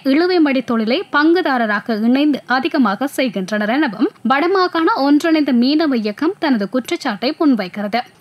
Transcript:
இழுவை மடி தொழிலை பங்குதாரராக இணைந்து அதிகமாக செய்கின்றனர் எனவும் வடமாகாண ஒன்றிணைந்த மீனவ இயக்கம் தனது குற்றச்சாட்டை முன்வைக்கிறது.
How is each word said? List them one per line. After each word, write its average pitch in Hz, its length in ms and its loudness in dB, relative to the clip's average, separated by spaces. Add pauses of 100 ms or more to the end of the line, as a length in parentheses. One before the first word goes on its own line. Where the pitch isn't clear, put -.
(120)
இழுவை 359 340 2
மடி 269 140 0 (100)
தொழிலை 226 280 0 (180)
பங்குதாரராக 269 800 0 (120)
இணைந்து 277 300 2 (180)
அதிகமாக 262 600 0
செய்கின்றனர் 214 600 -2
எனவும் 285 320 -2 (240)
வடமாகாண 349 720 0
ஒன்றிணைந்த 294 560 2
மீனவ 277 420 2
இயக்கம் 277 320 -2 (100)
தனது 226 300 0
குற்றச்சாட்டை 254 640 -4
முன்வைக்கிறது. 208 640 -2 (200)